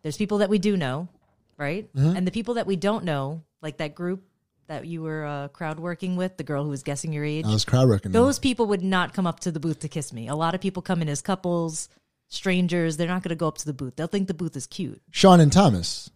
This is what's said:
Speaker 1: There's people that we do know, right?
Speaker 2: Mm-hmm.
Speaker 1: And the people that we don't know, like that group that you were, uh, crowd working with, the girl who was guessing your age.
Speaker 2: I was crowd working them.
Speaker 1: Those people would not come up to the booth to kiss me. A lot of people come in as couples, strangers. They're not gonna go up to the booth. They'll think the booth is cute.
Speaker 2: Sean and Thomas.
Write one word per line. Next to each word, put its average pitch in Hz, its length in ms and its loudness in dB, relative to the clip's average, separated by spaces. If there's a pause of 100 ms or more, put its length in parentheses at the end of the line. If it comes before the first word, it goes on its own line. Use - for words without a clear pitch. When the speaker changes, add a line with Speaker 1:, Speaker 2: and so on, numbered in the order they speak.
Speaker 1:
There's 151 140 -8
people 208 200 -2
that 202 120 2
we 208 100 2
do 202 180 0
know, 147 320 -4 (480)
right? 165 380 -8
Speaker 2:
Mm-hmm. 151 200 2
Speaker 1:
And 185 120 -2
the 185 40 -2
people 233 220 -6
that 226 140 -4
we 196 100 -2
don't 202 260 -2
know, 151 380 -4 (200)
like 156 160 -12
that 151 180 -8
group 185 280 -6 (440)
that 151 180 -12
you 165 160 -10
were, 156 240 -8
uh, 143 240 -8
crowd 156 300 -10
working 175 360 -6
with, 185 220 -4
the 151 60 -10
girl 143 200 -4
who 151 60 -4
was 139 140 -8
guessing 151 280 -6
your 147 140 -4
age. 151 200 -4
Speaker 2:
I 107 60 0
was 107 140 2
crowd 127 240 4
working 98 240 0
them. 226 80 6
Speaker 1:
Those 269 180 2
people 240 280 0
would 202 160 0
not 185 300 0
come 185 140 0
up 165 140 -4
to 180 100 -4
the 156 80 -6
booth 156 200 -2
to 156 100 -10
kiss - 240 -8
me. 113 160 -10
A 147 60 -4
lot 165 200 0
of 185 60 -4
people 185 200 -4
come 170 200 -2
in 151 80 -2
as 143 120 -4
couples, 170 680 -4 (400)
strangers. 175 680 0
They're 165 120 -2
not 180 140 -2
gonna 170 140 -4
go 160 120 -2
up 151 100 -4
to - 80 -10
the 147 80 -4
booth. 131 240 -10
They'll 160 100 -4
think 196 200 -2
the 190 60 -4
booth 160 220 -6
is 135 120 -10
cute. - 340 -10 (100)
Speaker 2:
Sean 180 300 10
and 147 100 8
Thomas. 131 640 4